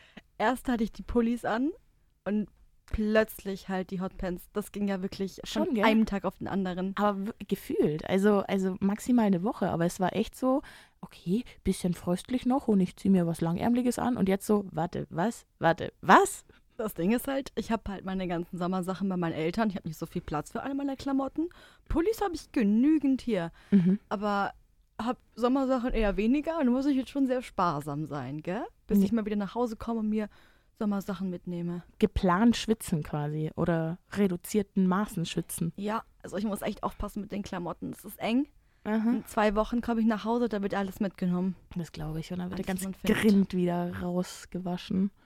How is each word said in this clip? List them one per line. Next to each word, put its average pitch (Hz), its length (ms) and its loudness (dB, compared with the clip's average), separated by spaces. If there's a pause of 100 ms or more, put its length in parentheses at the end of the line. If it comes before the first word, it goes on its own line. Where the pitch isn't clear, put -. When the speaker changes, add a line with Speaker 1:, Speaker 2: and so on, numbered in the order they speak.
(380)
Speaker 1:
Erst 240 300 0
hatte 240 160 0
ich 202 80 -2
die - 120 -12
Pullis 233 420 0
an 254 260 0 (540)
und 208 220 0 (500)
plötzlich 214 720 0
halt 185 220 -4
die 190 100 -6
Hotpants. 185 420 -6 (100)
Das 202 180 -4
ging 202 160 -2
ja 196 140 -2
wirklich 196 420 -6
von - 220 0
Speaker 2:
Schon, 349 100 0
gell? 202 80 2
Speaker 1:
einem 220 220 6
Tag 196 200 -4
auf 185 120 -4
den - 100 -8
anderen. 185 480 -2
Speaker 2:
Aber 202 320 0
w-, 233 40 -6 (160)
gefühlt, 202 600 0
also, 196 380 4
also 190 320 0
maximal 220 460 2
eine 185 180 2
Woche, 208 260 -2
aber 170 160 0
es 175 140 -2
war 185 160 0
echt 202 200 -2
so, 262 260 0 (400)
„Okay, - 420 -4 (200)
bisschen 185 320 0
fröstlich 185 500 -2
noch 254 220 0
und 208 120 6
ich 190 160 2
zieh - 140 0
mir 185 180 6
was 165 140 -2
Langärmliches 233 580 0
an“, 247 160 0
und 190 140 2
jetzt 196 160 0
so, 208 260 2
„Warte, 160 380 -4
was? 185 360 -2 (140)
Warte, - 320 2 (100)
was?“ 277 440 6 (320)
Speaker 1:
Das 220 160 -4
Ding 175 180 0
ist 247 160 0
halt, 269 280 -4
ich 226 160 -4
hab 226 180 -4
halt 196 160 -8
meine 190 220 -4
ganzen 175 300 -4
Sommersachen 185 520 -2
bei 180 80 0
meinen 165 160 0
Eltern. 175 360 0
Ich 175 60 -4
hab - 100 -10
nicht 160 140 -8
so 160 80 -8
viel 175 140 -8
Platz 151 300 -6
für - 120 -8
alle 269 120 -6
meine 277 200 -4
Klamotten. 269 540 -2 (380)
Pullis 339 340 0
hab 392 120 0
ich - 180 -12
genügend 269 720 4
hier. 175 300 -2 (200)
Speaker 2:
Mhm. 190 280 6 (100)
Speaker 1:
Aber 202 440 -2 (460)
hab 233 180 -2 (180)
Sommersachen 254 580 2
eher 202 240 2
weniger 285 420 2
und 262 100 4
muss 262 180 2
ich 285 100 4
jetzt 262 140 -2
schon 277 160 2
sehr 247 160 0
sparsam 147 640 -2
sein, 143 340 -6
gell? 190 220 -4 (240)
Bis 208 120 4
Speaker 2:
Nee. 196 60 2
Speaker 1:
ich 202 60 -2
mal 220 140 0
wieder 208 100 -2
nach 202 200 -4
Hause 233 200 -2
komme 233 240 -6
und 214 100 -2
mir 214 200 -2 (500)
Sommersachen 196 500 -2
mitnehme. 175 540 -6 (160)
Speaker 2:
Geplant 202 580 4
schwitzen - 460 -2
quasi 151 520 -4
oder 165 440 0 (140)
reduzierten 196 720 2
Maßen 180 400 0
schwitzen. - 480 -4
Speaker 1:
Ja, 208 280 -4 (200)
also - 140 -8
ich 202 80 -2
muss 202 180 -4
echt - 180 -6
aufpassen 202 400 -6
mit 196 100 -10
den 202 120 -4
Klamotten. 175 480 -8
Es - 120 -14
ist - 160 -16
eng. 240 280 0 (380)
Speaker 2:
Aha. 220 260 0
Speaker 1:
In 233 160 -2
zwei 208 280 2
Wochen 214 260 0
komm 233 180 -2
ich 220 60 4
nach 208 200 0
Hause, 240 240 0
da 208 140 -4
wird 202 100 -4
alles 196 260 -4
mitgenommen. 180 560 -2 (200)
Speaker 2:
Das 170 160 -6
glaub 160 260 -8
ich. 160 160 -8
Und 180 60 -6
dann 180 100 -6
wird 185 100 -8
der 185 140 -6
Speaker 1:
Alles, 185 100 -4
Speaker 2:
ganze 190 140 -8
Speaker 1:
was - 60 -14
man 208 120 6
findet. 214 160 6
Speaker 2:
Grind 196 220 6
wieder 175 480 0
rausgewaschen. 180 1120 -4 (140)